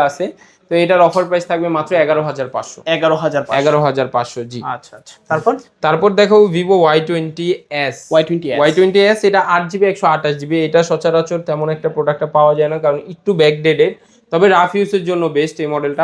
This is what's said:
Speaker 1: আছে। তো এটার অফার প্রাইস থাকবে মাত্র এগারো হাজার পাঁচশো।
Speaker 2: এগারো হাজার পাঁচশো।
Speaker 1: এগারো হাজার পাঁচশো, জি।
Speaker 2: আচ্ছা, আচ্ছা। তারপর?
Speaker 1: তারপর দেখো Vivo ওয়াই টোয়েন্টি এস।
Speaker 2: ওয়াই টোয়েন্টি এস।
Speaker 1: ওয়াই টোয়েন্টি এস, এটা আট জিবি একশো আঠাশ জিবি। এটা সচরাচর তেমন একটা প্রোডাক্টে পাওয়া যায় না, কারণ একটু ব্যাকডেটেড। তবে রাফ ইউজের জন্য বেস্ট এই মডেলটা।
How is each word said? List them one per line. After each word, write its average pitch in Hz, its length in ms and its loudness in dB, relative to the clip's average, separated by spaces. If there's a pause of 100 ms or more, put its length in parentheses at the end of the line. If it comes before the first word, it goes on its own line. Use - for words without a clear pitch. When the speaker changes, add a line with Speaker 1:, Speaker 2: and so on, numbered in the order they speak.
Speaker 1:
আছে। 170 160 -6 (460)
তো 170 120 0
এটার 185 240 2
অফার 185 220 0
প্রাইস 175 220 -2
থাকবে 170 260 -2
মাত্র 156 140 -6 (120)
এগারো 151 260 0
হাজার 135 260 -8
পাঁচশো। - 240 -10 (160)
Speaker 2:
এগারো 160 280 0
হাজার 143 220 -2
পাঁচশো। 131 160 -2
Speaker 1:
এগারো 147 260 2
হাজার 135 280 -2
পাঁচশো, 120 260 -6 (100)
জি। 123 80 -12 (160)
Speaker 2:
আচ্ছা, - 240 -18
আচ্ছা। - 160 -20 (160)
তারপর? 156 220 0 (320)
Speaker 1:
তারপর 165 240 2 (100)
দেখো 208 180 4 (180)
Vivo 180 280 2
ওয়াই 156 160 4 (100)
টোয়েন্টি 165 380 -4 (360)
এস। 131 120 -4 (160)
Speaker 2:
ওয়াই 160 160 4
টোয়েন্টি 170 260 -4
এস। 117 60 -2
Speaker 1:
ওয়াই 151 180 4
টোয়েন্টি 190 220 2 (100)
এস, 214 100 0 (100)
এটা 175 120 2 (140)
আট 175 160 0
জিবি 196 200 0
একশো 185 140 -4 (100)
আঠাশ 151 260 -2
জিবি। 151 160 -4 (100)
এটা 156 120 2 (100)
সচরাচর 165 500 0 (100)
তেমন 151 260 -4
একটা 156 200 -6
প্রোডাক্টে 151 400 -2
পাওয়া 151 220 4
যায় 151 160 0
না, 160 120 -4
কারণ 147 140 0 (140)
একটু - 180 -4 (100)
ব্যাকডেটেড। 151 520 2 (380)
তবে 170 140 2 (100)
রাফ 175 220 2
ইউজের 202 320 -2
জন্য 175 140 -2 (140)
বেস্ট 156 260 0
এই 147 100 -4
মডেলটা। 147 300 -2